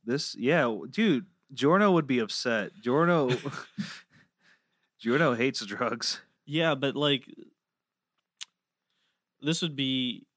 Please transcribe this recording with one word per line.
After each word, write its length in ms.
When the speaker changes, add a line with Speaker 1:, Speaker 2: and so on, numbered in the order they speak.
Speaker 1:
This, 320
yeah, 260
w-, 260
dude, 380
Giorno 380
would 160
be 100
upset. 540
Giorno, 480
<laughs> 840
Giorno 360
hates 300
drugs. 560
Speaker 2:
Yeah, 280
but, 220
like, 280
this 200
would 140
be 500